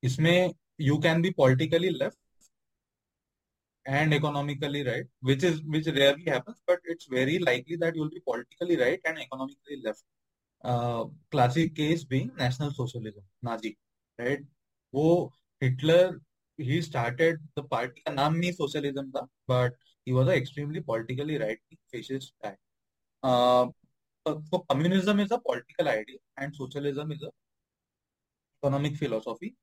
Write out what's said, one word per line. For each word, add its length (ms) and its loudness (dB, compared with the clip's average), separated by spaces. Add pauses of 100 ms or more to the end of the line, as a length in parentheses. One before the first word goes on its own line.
इसमें 500 2 (260)
you 200 2
can 220 2
be 100 2
politically 580 4
left 280 -4 (1700)
and 280 2
economically 720 0
right, 180 0 (180)
which 220 4
is, 200 2
which 240 -2
rarely 380 6
happens, 400 -2
but 200 2
it's 240 -8
very 300 0
likely 360 -2
that 200 -2
you'll 140 -4
be 120 -14
politically 560 -2
right 280 2
and 140 -4
economically 640 -8
left। 200 -4 (600)
Uh, 420 2 (260)
classic 440 4
case 300 0
being 320 -2
National 340 -2
Socialism, 520 -8 (200)
नाजी, 320 -6 (440)
right? 200 -2 (540)
वो 400 2 (300)
हिटलर, 560 4 (400)
he 220 -2
started 580 0 (160)
the 80 -8
party, 440 -6
का 60 -6
नाम 220 2
नहीं 160 -2
सोशलिज्म 600 -6
था, 160 -8 (200)
but 260 0 (320)
he 80 -2
was 140 4
a 80 4
extremely 460 -4
politically 560 -6
right-wing 420 -8 (120)
fascist 420 -10 (100)
guy। 120 -10 (680)
Uh, 440 4 (580)
so, 240 -4
so 200 -2
communism 500 2
is 120 0
a 80 0
political 480 -4
idea 300 -4 (200)
and 180 -8
socialism 560 -6
is 100 -10
a 100 -12 (1300)
economic 340 -2
philosophy। 680 -6